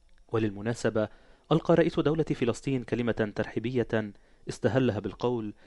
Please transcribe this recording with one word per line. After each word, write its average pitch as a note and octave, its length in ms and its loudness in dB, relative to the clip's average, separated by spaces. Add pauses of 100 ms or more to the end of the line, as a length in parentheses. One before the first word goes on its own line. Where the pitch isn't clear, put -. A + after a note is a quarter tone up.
(320)
وللمناسبة، G#2+ 760 0 (440)
ألقى E3 220 4
رئيس E3 260 4
دولة D#3 220 2
فلسطين B2+ 600 -2
كلمة A2+ 520 0
ترحيبية A2 760 -2 (360)
استهلها A#2 500 2
بالقول: G#2+ 560 -4 (120)